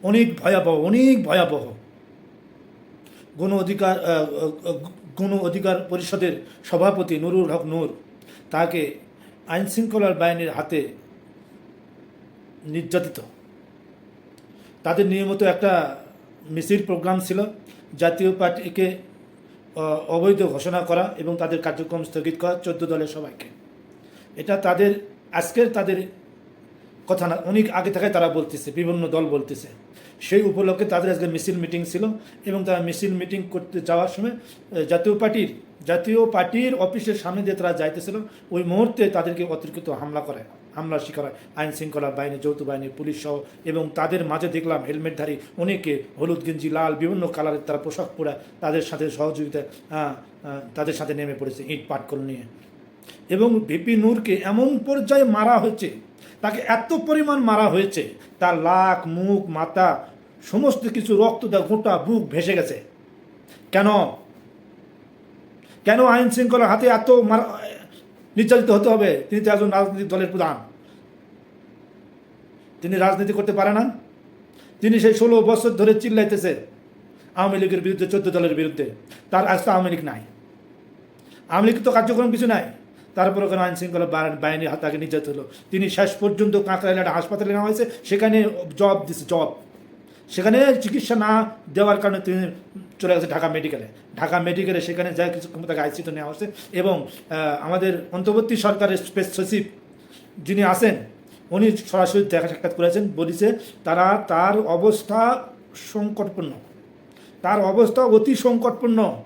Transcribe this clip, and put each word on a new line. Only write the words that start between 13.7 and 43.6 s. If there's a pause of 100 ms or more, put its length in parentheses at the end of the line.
তাদের
নিয়মিত
একটা (540)
মিছিল
প্রোগ্রাম
ছিল, (540)
জাতীয়
পার্টিকে, (800)
আহ, (260)
অবৈধ
ঘোষণা
করা
এবং
তাদের
কার্যক্রম
স্থগিত
করা
চোদ্দ
দলের
সবাইকে। (880)
এটা
তাদের, (240)
আজকের
তাদের (1000)
কথা
না,
অনেক
আগে
থেকে
তারা
বলতেছে,
বিভিন্ন
দল
বলতেছে। (520)
সেই
উপলক্ষে
তাদের
আজকে
মিছিল
মিটিং
ছিল (400)
এবং
তারা
মিছিল
মিটিং
করতে
যাওয়ার
সময়,
আহ,
জাতীয়
পার্টির, (320)
জাতীয়
পার্টির
অফিসের
সামনে
দিয়ে
তারা
যাইতেছিল, (320)
ওই
মুহূর্তে
তাদেরকে
অতর্কিত
হামলা
করে, (320)
হামলার
শিকার
হয় (220)
আইন
শৃঙ্খলা
বাহিনী,
যৌথ
বাহিনী,
পুলিশ
সহ। (260)